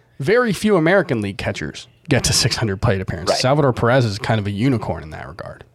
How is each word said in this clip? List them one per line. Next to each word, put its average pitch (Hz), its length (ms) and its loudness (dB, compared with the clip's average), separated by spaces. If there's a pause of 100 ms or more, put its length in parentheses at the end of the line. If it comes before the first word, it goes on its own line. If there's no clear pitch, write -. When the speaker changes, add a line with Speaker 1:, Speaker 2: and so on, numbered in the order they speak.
(180)
Speaker 1:
very 220 340 2
few 208 240 2
American 160 440 2
League 98 180 -4
catchers 87 480 -6 (220)
get 120 160 2
to - 80 2
six - 240 0
hundred 101 260 -2
plate 98 180 2
appearances. 95 340 -2
Speaker 2:
Right. - 60 -2
Speaker 1:
Salvador 139 320 2
Perez 120 320 2
is 101 140 -2
kind 110 220 0
of 101 80 -4
a - 20 -2
unicorn 101 540 -2
in 78 60 -16
that 65 180 -14
regard. - 360 -16 (100)